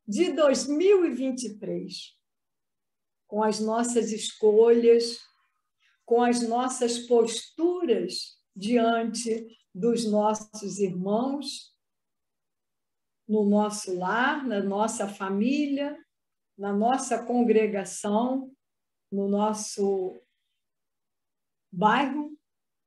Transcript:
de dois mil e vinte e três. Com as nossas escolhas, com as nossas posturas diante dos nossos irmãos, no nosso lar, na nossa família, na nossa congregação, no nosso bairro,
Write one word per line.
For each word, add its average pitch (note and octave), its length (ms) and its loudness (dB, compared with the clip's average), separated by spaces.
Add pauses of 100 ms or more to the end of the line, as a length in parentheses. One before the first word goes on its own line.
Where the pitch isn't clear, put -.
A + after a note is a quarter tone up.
de C#4 240 0
dois C4+ 380 2
mil F4 360 4
e D4 80 0
vinte B3+ 300 -4
e G#3 160 -10
três. F3+ 580 -10 (1120)
Com G#3 160 -2
as G#3+ 180 0
nossas A3+ 520 0
escolhas, A#3 1080 4 (840)
com A#3+ 180 2
as A#3+ 260 2
nossas B3 520 -2
posturas A#3+ 1400 0 (140)
diante A3+ 920 -2 (280)
dos A3+ 300 0
nossos G#3 760 -2
irmãos, G#3 960 -4 (1500)
no G#3+ 160 2
nosso G3+ 540 0
lar, B3+ 480 -2
na G3+ 160 -2
nossa G3+ 460 -2
família, C#4 920 -2 (580)
na G3+ 160 -6
nossa A#3+ 540 -2
congregação, A3 1300 0 (560)
no G3 180 -4
nosso G3+ 880 -2 (1500)
bairro, C4 680 0 (480)